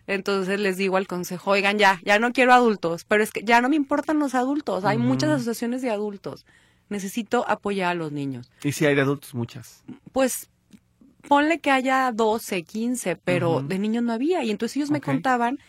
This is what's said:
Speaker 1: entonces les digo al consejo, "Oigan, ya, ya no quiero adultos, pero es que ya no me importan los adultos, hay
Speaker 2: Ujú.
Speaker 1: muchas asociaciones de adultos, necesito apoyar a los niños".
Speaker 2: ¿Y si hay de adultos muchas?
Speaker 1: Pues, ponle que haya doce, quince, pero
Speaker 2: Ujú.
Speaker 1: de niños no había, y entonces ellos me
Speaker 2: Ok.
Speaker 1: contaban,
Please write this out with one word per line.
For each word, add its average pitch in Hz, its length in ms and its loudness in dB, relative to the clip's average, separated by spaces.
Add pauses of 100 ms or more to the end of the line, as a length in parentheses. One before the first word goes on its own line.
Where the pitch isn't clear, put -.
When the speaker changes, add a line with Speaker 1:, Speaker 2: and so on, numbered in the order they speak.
Speaker 1:
entonces 196 540 -2
les 190 180 0
digo 190 180 0
al 190 100 0
consejo, 180 440 -6
"Oigan, 202 280 2
ya, 190 280 4
ya 208 120 6
no 240 140 0
quiero 247 220 6
adultos, 208 500 2
pero 214 180 2
es 220 100 0
que - 120 -8
ya 233 160 6
no 247 80 0
me 311 80 2
importan 294 420 0
los 277 160 0
adultos, 247 520 -2
hay 202 100 2
Speaker 2:
Ujú. 233 100 0
Speaker 1:
muchas 262 240 2
asociaciones 240 520 -2
de 262 80 -2
adultos, 202 540 -6 (460)
necesito 208 580 -4
apoyar 202 440 -2
a - 20 -2
los 160 180 -6
niños". 139 400 -8 (100)
Speaker 2:
¿Y 143 100 -2
si 156 120 0
hay 143 100 6
de 143 60 4
adultos 139 340 -2
muchas? 117 480 -10 (300)
Speaker 1:
Pues, - 380 -2 (760)
ponle 294 340 4
que 285 100 -2
haya 262 420 2
doce, 214 520 -2
quince, 226 520 -4
pero 175 400 0
Speaker 2:
Ujú. 139 120 -4
Speaker 1:
de 190 100 -4
niños 220 260 -2
no 233 80 -2
había, 285 320 -2
y 220 60 -2
entonces 226 260 -4
ellos 285 140 -4
me 302 80 0
Speaker 2:
Ok. 277 80 -8
Speaker 1:
contaban, 262 520 0 (100)